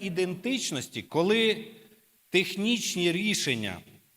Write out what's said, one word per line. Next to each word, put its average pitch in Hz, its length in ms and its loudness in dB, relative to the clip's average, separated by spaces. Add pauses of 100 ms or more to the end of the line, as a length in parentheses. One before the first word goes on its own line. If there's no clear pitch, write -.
ідентичності, 180 1000 -4
коли 214 640 2 (640)
технічні 185 840 2
рішення 131 680 0 (380)